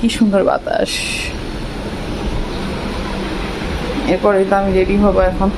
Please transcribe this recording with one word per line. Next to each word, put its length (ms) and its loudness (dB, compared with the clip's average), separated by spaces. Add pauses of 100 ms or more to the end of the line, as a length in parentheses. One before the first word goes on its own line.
কি 80 4
সুন্দর 360 4
বাতাস। 480 0 (3250)
এরপরে 360 4
তো 120 2
আমি 160 2
রেডি 240 4
হব 220 4
এখন। 400 4